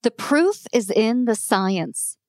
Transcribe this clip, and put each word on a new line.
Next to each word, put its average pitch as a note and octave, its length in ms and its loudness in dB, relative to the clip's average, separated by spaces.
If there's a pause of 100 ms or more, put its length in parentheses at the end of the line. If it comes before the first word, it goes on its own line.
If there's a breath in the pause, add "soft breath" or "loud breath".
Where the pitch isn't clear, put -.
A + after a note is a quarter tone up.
The A#3 80 2
proof - 600 0
is A3 160 0
in A3+ 360 2
the A#3 100 2
science. F#3+ 800 -2 (120)